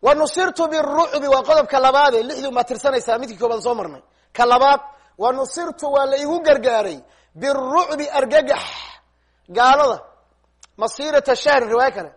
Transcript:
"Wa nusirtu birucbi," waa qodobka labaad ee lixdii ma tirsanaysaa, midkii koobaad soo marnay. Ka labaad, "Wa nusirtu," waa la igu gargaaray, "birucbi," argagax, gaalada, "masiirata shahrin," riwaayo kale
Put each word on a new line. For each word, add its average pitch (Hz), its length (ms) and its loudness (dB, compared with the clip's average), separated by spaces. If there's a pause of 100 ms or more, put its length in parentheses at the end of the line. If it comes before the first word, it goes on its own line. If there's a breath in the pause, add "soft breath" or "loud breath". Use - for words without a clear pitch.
"Wa 262 120 4
nusirtu 339 540 -2
birucbi," 294 600 -2
waa 262 140 4
qodobka 285 380 2
labaad 262 340 4
ee 220 80 2
lixdii 262 280 -8
ma 240 140 0
tirsanaysaa, 240 540 -2
midkii 226 200 -12
koobaad 226 220 -2
soo 240 140 -2
marnay. 170 280 -12 (300)
Ka 240 140 0
labaad, 269 340 4 (380 soft breath)
"Wa 233 140 0
nusirtu," 302 600 -8
waa 277 140 2
la 269 100 -2
igu 294 240 -4
gargaaray, 233 580 0 (380 soft breath)
"birucbi," 277 720 -2
argagax, 277 560 0 (840)
gaalada, 254 480 4 (760)
"masiirata 277 600 0
shahrin," 269 320 2
riwaayo 240 260 2
kale 175 220 -12